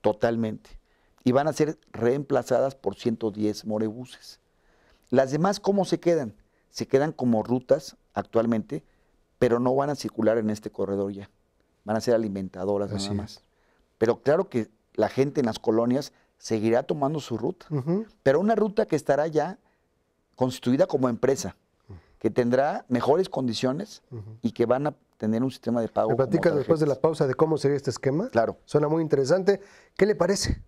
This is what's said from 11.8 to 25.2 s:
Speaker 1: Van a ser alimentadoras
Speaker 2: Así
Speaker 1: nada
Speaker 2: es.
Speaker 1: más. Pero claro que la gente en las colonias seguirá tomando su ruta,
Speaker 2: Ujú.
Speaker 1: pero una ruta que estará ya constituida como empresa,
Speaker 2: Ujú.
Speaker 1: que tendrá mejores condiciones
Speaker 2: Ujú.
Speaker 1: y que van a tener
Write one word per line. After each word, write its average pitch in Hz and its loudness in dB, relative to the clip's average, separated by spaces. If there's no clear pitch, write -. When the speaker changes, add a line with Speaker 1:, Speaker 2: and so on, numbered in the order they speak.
Speaker 1:
Van 107 -2
a 110 0
ser 120 2
alimentadoras 98 -2
Speaker 2:
Así 98 -4
Speaker 1:
nada - -4
Speaker 2:
es. 101 -2
Speaker 1:
más. - -12
Pero 113 2
claro 175 2
que 113 -2
la 107 2
gente 139 0
en 127 0
las 110 -4
colonias 120 0
seguirá 113 0
tomando 151 -2
su 117 -6
ruta, 143 -6
Speaker 2:
Ujú. 165 -2
Speaker 1:
pero 135 4
una 220 2
ruta 208 0
que 160 -2
estará 143 0
ya 156 -2
constituida 127 2
como 131 0
empresa, 120 0
Speaker 2:
Ujú. 92 -18
Speaker 1:
que 113 0
tendrá 127 0
mejores 123 2
condiciones 127 -4
Speaker 2:
Ujú. 113 -12
Speaker 1:
y 113 -2
que 120 0
van 131 2
a 147 -4
tener 110 -2